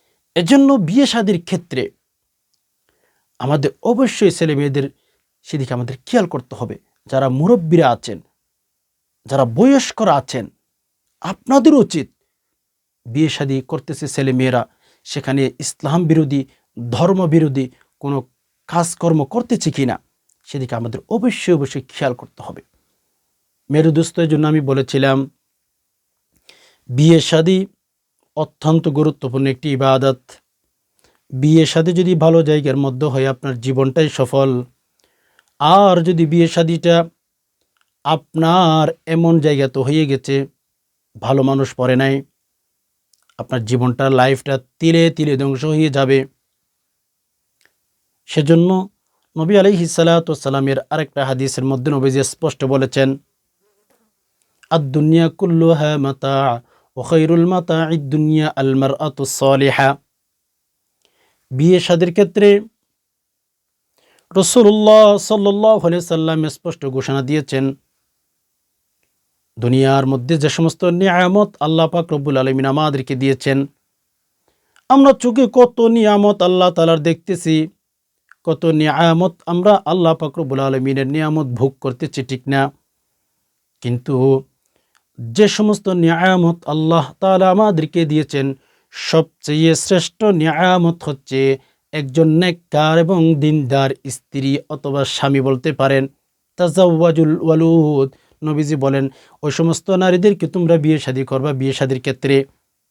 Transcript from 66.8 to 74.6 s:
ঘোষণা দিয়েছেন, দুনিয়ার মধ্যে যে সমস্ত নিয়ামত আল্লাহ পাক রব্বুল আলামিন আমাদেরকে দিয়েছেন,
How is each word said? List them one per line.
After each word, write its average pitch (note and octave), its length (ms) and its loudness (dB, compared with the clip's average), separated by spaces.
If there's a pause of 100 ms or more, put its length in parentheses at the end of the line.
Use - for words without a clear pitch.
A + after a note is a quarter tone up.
ঘোষণা C3+ 360 -4
দিয়েছেন, C#3 540 -4 (1800)
দুনিয়ার C3+ 460 2
মধ্যে C3+ 320 -2
যে D3 120 -2
সমস্ত E3 340 -2
নিয়ামত F#3 760 0
আল্লাহ D#3+ 280 0
পাক E3+ 260 -4
রব্বুল C#3+ 240 -2
আলামিন C3+ 280 -2
আমাদেরকে C#3 500 -2
দিয়েছেন, C3+ 500 -2 (1200)